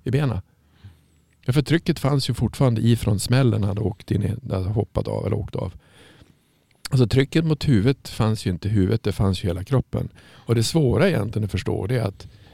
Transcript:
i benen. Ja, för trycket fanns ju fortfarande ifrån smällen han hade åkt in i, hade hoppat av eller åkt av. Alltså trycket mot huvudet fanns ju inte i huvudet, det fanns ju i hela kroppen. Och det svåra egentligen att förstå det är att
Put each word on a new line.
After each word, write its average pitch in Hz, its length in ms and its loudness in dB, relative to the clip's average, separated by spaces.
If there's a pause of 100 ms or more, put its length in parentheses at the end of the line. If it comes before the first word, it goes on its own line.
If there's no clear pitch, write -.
i - 80 -4
benen. 131 300 0 (1040)
Ja, 123 80 0
för 147 80 4
trycket 156 380 0
fanns 139 300 0
ju 120 40 -2
fortfarande 120 480 0
ifrån 113 380 2
smällen 120 440 2
han 98 60 0
hade 92 120 -4
åkt - 300 -4
in - 120 2
i, - 300 -4
hade 92 160 -2
hoppat - 380 -2
av 53 180 -4
eller - 120 -2
åkt - 180 -6
av. - 180 -6 (1200)
Alltså 127 160 4
trycket 139 380 2
mot 151 220 0
huvudet 127 420 2
fanns 110 360 -2
ju 101 60 0
inte 87 160 -6
i 101 40 -2
huvudet, 104 320 2
det 104 80 0
fanns 98 320 0
ju 104 40 -2
i - 20 0
hela 87 140 -4
kroppen. - 460 -2 (220)
Och - 240 -4
det 113 80 2
svåra 143 460 2
egentligen 107 360 -2
att - 60 -6
förstå - 360 -4
det 131 100 -2
är - 60 0
att - 240 -8 (260)